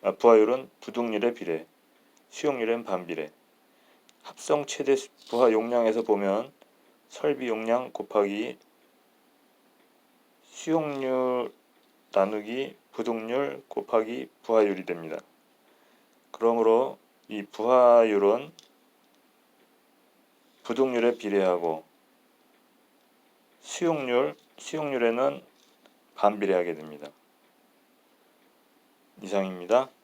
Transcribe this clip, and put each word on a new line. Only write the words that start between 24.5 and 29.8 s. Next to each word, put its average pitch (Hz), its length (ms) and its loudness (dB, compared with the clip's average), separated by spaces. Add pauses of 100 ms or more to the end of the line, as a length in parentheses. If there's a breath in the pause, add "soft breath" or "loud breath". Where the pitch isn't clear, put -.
수용률에는 139 840 -2 (720)
반비례하게 95 600 0
됩니다. 76 340 -16 (2000)
이상입니다. 95 680 -2 (140)